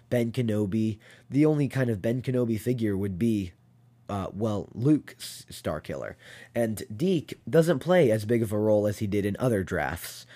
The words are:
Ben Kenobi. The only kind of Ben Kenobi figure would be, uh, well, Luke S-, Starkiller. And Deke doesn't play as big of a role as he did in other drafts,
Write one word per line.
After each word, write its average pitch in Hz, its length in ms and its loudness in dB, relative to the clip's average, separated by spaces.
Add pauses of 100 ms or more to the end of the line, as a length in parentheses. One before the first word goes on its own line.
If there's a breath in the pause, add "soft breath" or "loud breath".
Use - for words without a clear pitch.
(100)
Ben 117 220 0
Kenobi. 110 640 0 (320 loud breath)
The 143 160 4
only 147 220 2
kind 131 220 -2
of 101 120 -4
Ben 120 200 -2
Kenobi 123 360 0
figure 113 380 0
would 95 220 -2
be, 104 340 0 (560)
uh, 98 240 -4
well, 104 400 -4
Luke 135 460 0
S-, - 320 -16
Starkiller. 76 640 -8 (400 loud breath)
And 113 280 -2 (120)
Deke 160 440 -2 (100)
doesn't 156 300 4
play 160 320 4
as 107 140 0
big 113 180 2
of 107 100 -2
a 104 60 -2
role 107 280 4
as 104 120 -2
he 113 80 -4
did 98 180 0
in 101 140 0
other 113 240 2
drafts, 78 720 -6